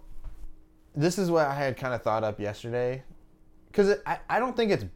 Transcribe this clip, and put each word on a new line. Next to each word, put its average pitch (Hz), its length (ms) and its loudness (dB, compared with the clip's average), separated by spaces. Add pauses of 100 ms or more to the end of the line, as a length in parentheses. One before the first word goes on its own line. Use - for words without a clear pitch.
(960)
this 180 220 2
is 180 120 0
what 160 160 4
I 139 80 -2
had 139 220 0
kinda 127 220 -4
thought 110 260 2
up 104 160 -2
yesterday, 123 640 -4 (680)
'cause 196 180 6
it, 208 160 2
I, 165 120 -2 (100)
I 202 120 2
don't 254 160 0
think 220 160 4
it's 110 120 2 (120)